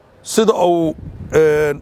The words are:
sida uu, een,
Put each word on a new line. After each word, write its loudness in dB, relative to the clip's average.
sida 2
uu, 0
een, 2